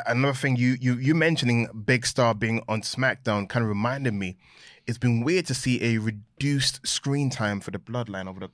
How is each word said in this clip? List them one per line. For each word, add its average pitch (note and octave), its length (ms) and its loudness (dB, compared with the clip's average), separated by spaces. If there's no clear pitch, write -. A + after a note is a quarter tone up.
another B2+ 260 2
thing, C3 220 0
you, B2 240 2
you, B2+ 180 2
you C3 160 2
mentioning D#3 540 2
Big B2+ 200 2
Star A#2 280 2
being A2 360 -2
on G#2+ 120 -2
SmackDown A2 680 -2
kind A#2+ 140 0
of A2 40 2
reminded A#2+ 460 -2
me, F#2+ 240 -6
it's A#2+ 120 -4
been A#2 240 4
weird E3+ 240 2
to B2+ 80 -2
see B2 280 0
a A#2 140 2
reduced A2+ 880 -2
screen C#3 440 0
time G#2 280 -2
for G2 120 -10
the F#2+ 80 -8
Bloodline G#2 500 -6
over F#2+ 100 -12
the F#2+ 140 -10